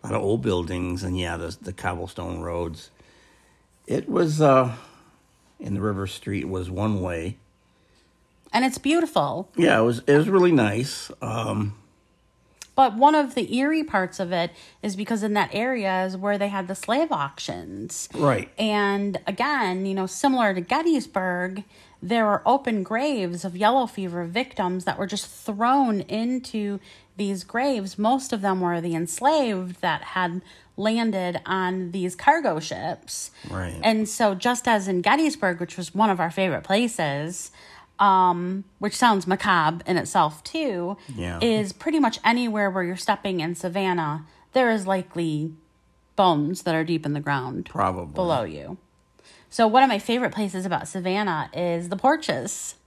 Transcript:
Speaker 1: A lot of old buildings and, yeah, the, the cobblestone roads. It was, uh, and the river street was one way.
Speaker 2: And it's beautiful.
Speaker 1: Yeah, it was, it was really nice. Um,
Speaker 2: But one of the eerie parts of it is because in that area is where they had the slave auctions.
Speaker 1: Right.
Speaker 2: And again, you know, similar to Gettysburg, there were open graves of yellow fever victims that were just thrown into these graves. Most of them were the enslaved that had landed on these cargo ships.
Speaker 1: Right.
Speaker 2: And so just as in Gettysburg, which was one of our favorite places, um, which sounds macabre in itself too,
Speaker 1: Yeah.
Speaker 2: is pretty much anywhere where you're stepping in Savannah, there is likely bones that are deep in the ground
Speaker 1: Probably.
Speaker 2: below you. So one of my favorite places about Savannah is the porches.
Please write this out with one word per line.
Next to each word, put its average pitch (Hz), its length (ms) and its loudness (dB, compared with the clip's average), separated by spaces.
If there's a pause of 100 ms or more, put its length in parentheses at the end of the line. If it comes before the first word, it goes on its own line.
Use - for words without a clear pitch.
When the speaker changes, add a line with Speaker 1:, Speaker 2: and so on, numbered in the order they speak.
Speaker 1:
A - 40 -12
lot 107 80 -4
of 104 80 0
old 110 180 2
buildings 90 640 -2
and, 90 160 -2
yeah, 85 180 -4
the, 82 240 -8
the 95 120 -10
cobblestone 87 680 -8
roads. 85 500 -6 (960)
It - 200 -2
was, 156 340 2
uh, 131 340 6 (840)
and 101 160 -6
the 95 60 -2
river 98 260 -2
street 95 400 -6
was 92 220 -6
one 98 320 -2
way. 87 360 -6 (1160)
Speaker 2:
And 240 100 4
it's 262 140 0
beautiful. 190 800 0
Speaker 1:
Yeah, 160 240 6
it 110 40 6
was, 117 240 2
it 143 100 8
was 160 120 4
really 180 220 6
nice. 117 600 0 (100)
Um, 110 540 -2 (1000)
Speaker 2:
But 247 200 6
one 277 180 6
of 285 220 2
the 226 220 -2
eerie 302 260 0
parts 185 380 -2
of 175 100 -4
it 175 200 0 (300)
is 202 140 -4
because 208 260 -4
in 208 120 -2
that 202 200 2
area 202 520 0
is 190 100 -6
where 202 220 -2
they 202 100 0
had 196 220 -4
the 196 60 -6
slave 294 360 0
auctions. 101 1000 -8
Speaker 1:
Right. 139 440 2
Speaker 2:
And 202 680 0
again, 202 580 -2
you 190 80 -2
know, 190 120 -2
similar 240 480 2
to 180 80 -2
Gettysburg, 190 1000 0 (380)
there 220 240 2
were 202 200 2
open 233 380 2
graves 214 600 -2
of 180 140 -8
yellow 233 280 4
fever 175 380 -6
victims 185 600 -4
that - 120 -4
were 190 100 -4
just 202 200 -8
thrown 214 720 2
into 220 800 -4 (380)
these 196 260 -2
graves. 233 560 -2
Most 262 320 2
of 226 100 -2
them 190 200 2
were 175 180 0
the 165 160 -2
enslaved 190 840 0
that 165 200 0
had 180 400 -4 (360)
landed 202 680 0
on 185 460 -2
these 180 240 -4
cargo 277 460 4
ships. - 680 -8 (220)
Speaker 1:
Right. 90 320 -6
Speaker 2:
And 220 240 2
so 214 260 2
just 240 360 -2
as 202 180 2
in 180 140 0
Gettysburg, 208 580 2
which 175 160 -8
was 175 180 -10
one 208 160 4
of 180 120 2
our 165 100 0
favorite 180 320 -2
places, 180 880 -2 (480)
um, 185 640 4 (140)
which 208 180 -4
sounds 208 320 4
macabre 170 580 2
in 175 120 2
itself 156 480 0
too, 202 500 -4 (180)
Speaker 1:
Yeah. 87 280 -6
Speaker 2:
is 220 320 0
pretty 320 260 -2
much 240 240 2
anywhere 214 480 2
where 185 120 -2
you're 175 120 -4
stepping 190 460 -2
in 170 140 -2
Savannah, 170 680 -2 (280)
there 247 180 4
is 202 160 0
likely 165 640 -2 (640)
bones 170 460 4
that 170 140 0
are 160 100 0
deep 160 200 -2
in 143 60 -2
the 147 80 -2
ground 131 460 -4
Speaker 1:
Probably. 90 480 -2
Speaker 2:
below 165 320 0
you. 76 320 -12 (720)
So 226 180 4
one 247 160 8
of 262 60 6
my 202 100 0
favorite 233 340 0
places 190 320 -4
about 175 220 -4
Savannah 185 640 -2
is 170 360 -2
the 196 80 -4
porches. 247 800 0 (100)